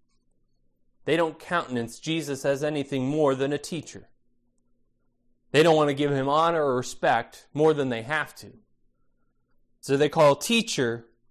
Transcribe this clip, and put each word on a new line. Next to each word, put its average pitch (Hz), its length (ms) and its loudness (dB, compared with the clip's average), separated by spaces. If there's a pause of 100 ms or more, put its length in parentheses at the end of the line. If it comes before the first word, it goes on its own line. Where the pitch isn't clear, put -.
(1040)
They 156 120 0
don't 170 220 -2
countenance 123 580 -6
Jesus 147 480 -6
as 139 180 0
anything 139 460 -4
more 147 240 2
than 139 180 -2
a 143 60 -4
teacher. - 520 -12 (1400)
They 147 100 6
don't 165 120 6
want 151 140 4
to 139 60 -2
give 143 160 0
him 135 180 -2
honor 160 340 2
or 135 120 0
respect 127 760 -2
more 156 220 4
than 139 160 -2
they 113 140 -4
have 147 320 -6
to. - 160 -20 (1300)
So 139 160 0
they 147 100 2
call 143 280 4
teacher, 143 720 -2 (240)